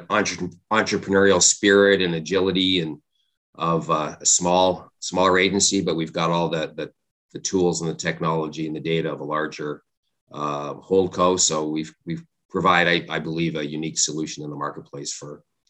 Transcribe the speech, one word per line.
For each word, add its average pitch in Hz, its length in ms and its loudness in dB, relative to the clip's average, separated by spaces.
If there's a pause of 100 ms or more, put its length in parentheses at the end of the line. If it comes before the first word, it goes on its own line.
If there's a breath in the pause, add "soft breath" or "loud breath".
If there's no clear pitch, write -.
entre-, 92 400 -2 (220)
entrepreneurial 98 680 4
spirit 101 640 6
and 87 140 0
agility 92 640 0
and 78 200 -4 (540)
of, 82 380 -2
uh, 76 280 -2
a - 60 -6
small, 90 640 2 (100)
smaller 92 380 2
agency, 98 420 2
but 87 160 -2
we've 80 180 -6
got 85 180 0
all 85 180 0
the, 78 260 -4
the, 76 160 -10 (420)
the - 60 -12
tools 87 420 0
and 82 60 -4
the 80 60 -4
technology 80 720 -4
and 78 100 -6
the 76 40 -8
data 80 320 -2
of 71 80 -10
a 71 40 -10
larger, 76 600 -6 (480)
uh, 73 420 -6
holdco. 92 680 2
So 78 280 0
we've, 78 260 -6 (100)
we've 82 200 -8 (260)
provide, 90 380 2
I, 82 280 -2
I 80 40 -2
believe, 80 380 -4
a 76 80 -4
unique 78 340 -6
solution 76 440 -4
in 73 60 -10
the 73 60 -10
marketplace 71 580 -10
for, 73 300 -16 (260)